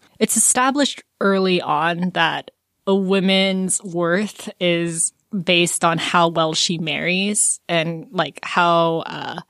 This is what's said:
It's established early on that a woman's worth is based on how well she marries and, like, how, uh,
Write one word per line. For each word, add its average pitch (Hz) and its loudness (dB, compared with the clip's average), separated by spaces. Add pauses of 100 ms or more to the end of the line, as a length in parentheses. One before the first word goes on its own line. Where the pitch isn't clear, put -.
(180)
It's - 0
established 254 0 (160)
early 190 2
on 170 0
that 151 0 (380)
a 196 4
woman's 190 2
worth 175 -2 (100)
is 170 0 (180)
based 175 2
on 165 2
how 170 2
well 160 0
she 165 -2
marries 175 -2 (100)
and, 165 -2
like, 165 -4
how, 170 2
uh, - -10 (100)